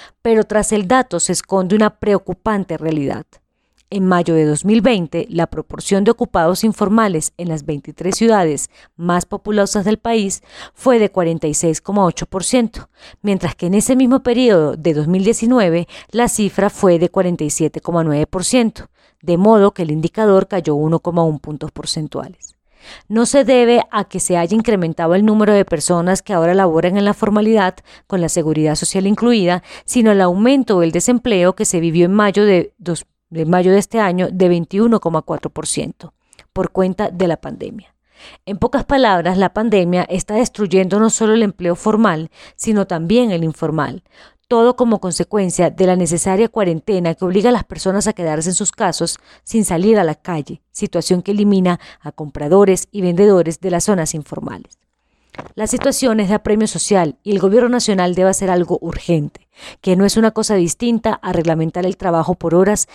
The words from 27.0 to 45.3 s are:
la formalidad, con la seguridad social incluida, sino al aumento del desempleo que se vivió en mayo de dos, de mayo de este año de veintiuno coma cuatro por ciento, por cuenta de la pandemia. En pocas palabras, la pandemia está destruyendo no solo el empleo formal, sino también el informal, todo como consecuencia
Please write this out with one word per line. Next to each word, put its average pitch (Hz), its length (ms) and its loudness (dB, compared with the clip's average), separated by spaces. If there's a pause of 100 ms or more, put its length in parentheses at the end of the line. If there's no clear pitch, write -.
la 202 100 2
formalidad, 208 640 0 (300)
con 190 140 -2
la 165 80 0
seguridad 156 460 0
social 190 320 -2
incluida, 196 560 2 (220)
sino 220 260 2
al 196 100 4
aumento 208 600 2
del 165 120 2
desempleo 190 640 2
que 220 100 -4
se 180 160 -2
vivió 170 240 2
en 185 100 2
mayo 208 300 2
de 185 340 2
dos, 170 280 -8 (220)
de 165 160 -6
mayo 180 280 2
de 196 60 6
este 220 200 -4
año 185 320 0
de 185 180 2
veintiuno 196 520 0
coma 165 220 -2
cuatro 151 280 -8
por 156 160 -12
ciento, - 480 -8 (380)
por - 180 -4
cuenta 185 400 -2
de 185 160 -2
la 160 120 -2
pandemia. - 540 -14 (520)
En - 120 -10
pocas - 280 -2
palabras, 190 520 2
la 190 160 0
pandemia 180 520 0
está 185 300 -6
destruyendo 190 640 0
no 220 100 2
solo 220 240 0
el 226 80 2
empleo 175 320 -2
formal, 202 560 0 (240)
sino 208 320 -2
también 196 460 0
el 170 100 -2
informal, 156 640 -4 (440)
todo 240 280 2
como 233 240 0
consecuencia 180 720 -2